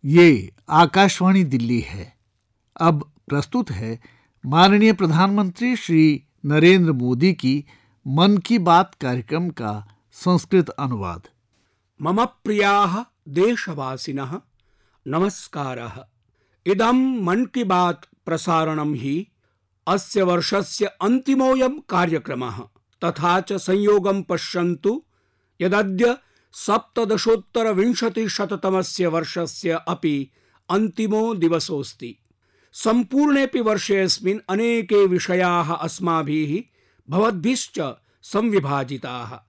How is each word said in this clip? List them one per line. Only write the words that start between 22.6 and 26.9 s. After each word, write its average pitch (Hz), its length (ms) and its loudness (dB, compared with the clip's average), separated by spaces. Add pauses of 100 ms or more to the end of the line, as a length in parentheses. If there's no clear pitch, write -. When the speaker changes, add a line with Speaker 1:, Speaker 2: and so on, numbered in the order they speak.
Speaker 2:
तथा 175 380 0
च - 120 -8
संयोगं 196 680 2
पश्यन्तु, 175 840 -4 (580)
यदद्य 196 560 0 (360)
सप्तदशोत्तरविंशतिशततमस्य 208 2500 -2